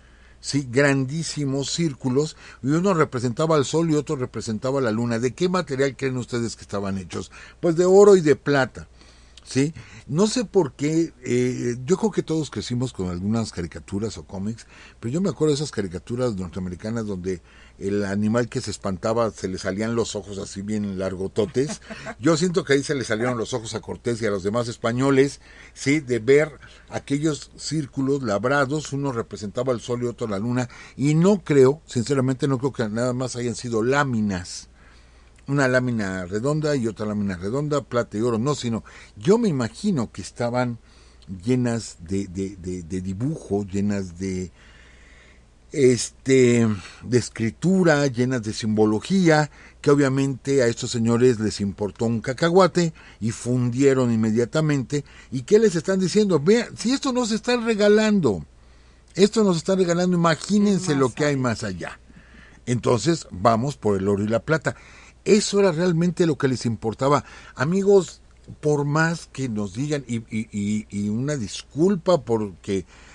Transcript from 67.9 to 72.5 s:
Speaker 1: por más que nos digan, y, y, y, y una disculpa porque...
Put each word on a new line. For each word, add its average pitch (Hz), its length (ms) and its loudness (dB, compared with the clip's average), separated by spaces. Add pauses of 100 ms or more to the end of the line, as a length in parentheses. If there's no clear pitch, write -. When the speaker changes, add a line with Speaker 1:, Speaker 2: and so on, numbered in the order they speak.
Speaker 1:
por 147 260 0
más 160 460 0
que 131 180 -6
nos 104 240 -4
digan, 143 340 -4
y, 120 100 -4
y, 113 340 -6
y, 107 380 -2
y 104 200 -4
una 131 280 -4
disculpa 160 840 -2
porque... 101 640 -4 (300)